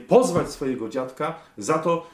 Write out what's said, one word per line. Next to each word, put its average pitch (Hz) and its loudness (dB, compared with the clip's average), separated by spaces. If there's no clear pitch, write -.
pozwać 175 4
swojego 127 -6
dziadka 135 -4
za 151 0
to, 165 -2